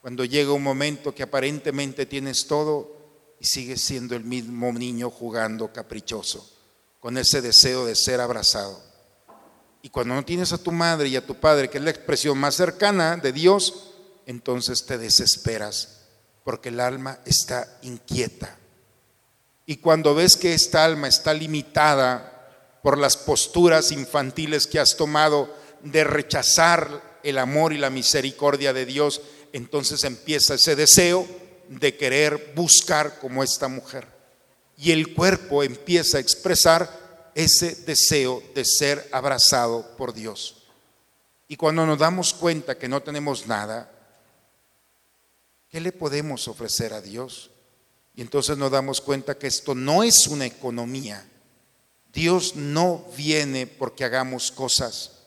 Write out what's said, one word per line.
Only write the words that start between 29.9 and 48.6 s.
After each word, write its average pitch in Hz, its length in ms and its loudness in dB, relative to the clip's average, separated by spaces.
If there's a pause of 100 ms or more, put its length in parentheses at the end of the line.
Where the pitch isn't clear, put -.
empieza 139 520 0
ese 151 200 4
deseo 175 520 6 (400)
de 135 280 -2
querer 147 600 0
buscar 151 640 2
como 131 240 -4
esta 135 240 -4
mujer. 131 400 -12 (680)
Y 151 140 2
el 156 220 2
cuerpo 175 500 2
empieza 151 540 0
a 135 40 0
expresar - 1120 0
ese 160 400 2 (100)
deseo 131 580 2 (120)
de 131 100 -2
ser 143 460 0
abrazado 123 840 2
por 120 180 -8
Dios. 110 500 -12 (840)
Y 151 80 -14
cuando 160 300 2
nos 151 140 2
damos 170 340 2
cuenta 160 440 -2
que 131 100 -10
no 135 140 -4
tenemos 147 460 -8
nada, 110 440 -6 (1800)
¿qué 165 100 -12
le 175 120 -6
podemos 147 560 -6
ofrecer 113 460 -6
a 107 80 -12
Dios? 113 500 -14 (640)
Y 123 60 -14
entonces 139 360 -2
nos 139 140 0